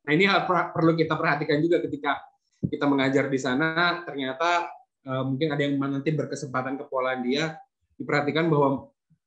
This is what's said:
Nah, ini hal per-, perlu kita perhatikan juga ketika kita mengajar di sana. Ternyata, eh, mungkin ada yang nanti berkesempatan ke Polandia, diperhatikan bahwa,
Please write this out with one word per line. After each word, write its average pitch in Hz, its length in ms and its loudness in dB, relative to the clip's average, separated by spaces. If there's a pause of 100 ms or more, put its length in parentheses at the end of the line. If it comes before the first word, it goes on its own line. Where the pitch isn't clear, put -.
Nah, 143 60 0
ini 175 160 4
hal 175 160 2
per-, 175 320 0
perlu 165 220 2
kita 156 180 0
perhatikan 151 480 0
juga 170 160 2
ketika 139 400 -4 (480)
kita 143 160 6
mengajar 135 480 4
di 131 80 0
sana. 160 640 0
Ternyata, 165 640 -2 (380)
eh, 131 180 -2
mungkin 135 300 -2
ada 143 100 0
yang 143 160 0
nanti 139 320 -2
berkesempatan 135 640 -4
ke 139 160 -10
Polandia, 127 640 -2 (400)
diperhatikan 147 560 0
bahwa, 139 400 2 (340)